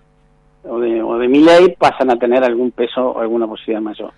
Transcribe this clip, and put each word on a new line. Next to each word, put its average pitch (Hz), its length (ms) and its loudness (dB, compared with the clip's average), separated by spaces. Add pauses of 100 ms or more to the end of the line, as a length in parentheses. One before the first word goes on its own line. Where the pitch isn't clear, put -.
(640)
o 117 160 -8
de, 117 220 -2
o 113 160 -4
de 123 100 -2
Milei 170 480 6
pasan 139 340 0
a 120 80 2
tener 123 260 0
algún 120 280 -2
peso 127 380 -4
o 117 100 -8
alguna 117 260 -2
posibilidad 107 340 -8
mayor. 107 380 -10